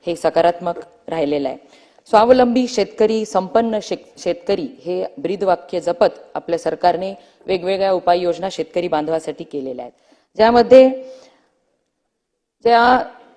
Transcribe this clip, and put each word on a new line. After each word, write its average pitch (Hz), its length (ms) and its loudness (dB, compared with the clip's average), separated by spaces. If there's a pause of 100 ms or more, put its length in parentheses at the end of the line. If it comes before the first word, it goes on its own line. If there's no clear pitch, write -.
हे 170 100 -4
सकारात्मक 170 580 0 (340)
राहिलेलं 143 400 -2
आहे. 127 80 -8 (520)
स्वावलंबी 247 600 4
शेतकरी, 214 560 -2
संपन्न 214 580 -2
शेक-, - 360 -12
शेतकरी 175 500 -4 (160)
हे 180 200 -6 (140)
ब्रीदवाक्य 175 640 -4
जपत 175 380 0 (160)
आपल्या 165 240 0
सरकारने 175 560 -2 (320)
वेगवेगळ्या 190 460 -2
उपाययोजना 180 580 -2
शेतकरी 175 380 -6
बांधवासाठी 156 560 -4
केलेल्या 131 400 -10
आहेत, 123 80 -18 (440)
ज्यामध्ये 240 520 6 (1700)
ज्या 233 400 4 (340)